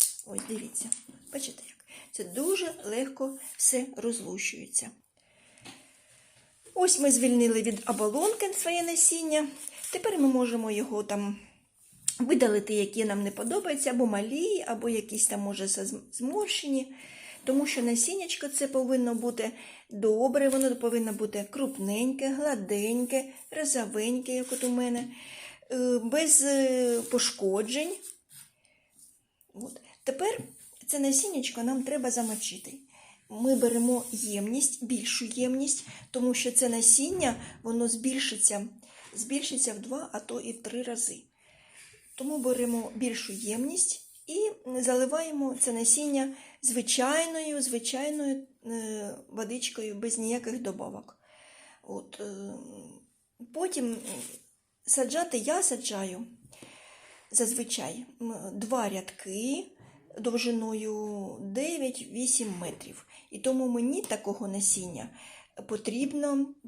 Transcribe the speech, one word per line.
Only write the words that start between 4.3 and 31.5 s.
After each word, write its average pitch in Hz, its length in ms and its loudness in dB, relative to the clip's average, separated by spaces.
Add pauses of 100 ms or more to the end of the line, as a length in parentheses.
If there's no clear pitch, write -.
Ось 359 240 6
ми 277 120 6
звільнили 233 520 6
від 214 240 0
оболонки 349 680 2
своє 339 280 0
насіння. 330 680 4 (440)
Тепер 415 260 0
ми 277 100 8
можемо 233 420 2
його 208 320 -2
там 202 360 -2 (800)
видалити, 226 560 4
які 208 300 2
нам 202 180 0
не 202 80 0
подобаються, 285 600 -2
або 247 160 4
малі, 262 600 0
або 226 220 -2
якісь 214 380 0
там, 202 140 2
може, 196 260 -2
заз-, 196 340 -2 (120)
зморщені. 277 840 0 (520)
Тому 277 200 4
що 262 160 0
насіннячко 302 680 0
це 285 200 0
повинно 254 460 2
бути 226 380 -2 (380)
добре, 233 580 4
воно 262 280 4
повинно 233 360 0
бути 208 380 -4
крупненьке, 262 800 0
гладеньке, 247 960 0 (260)
розовеньке, 254 840 0
як 254 180 -2
от 254 120 -4
у 247 40 2
мене, 247 400 0 (600)
е, 247 280 4
без, 277 440 6
е, 254 680 4
пошкоджень. 240 840 0 (1600)
От. - 260 -12 (240)
Тепер 277 360 0 (460)
це 294 120 0
насіннячко 277 640 2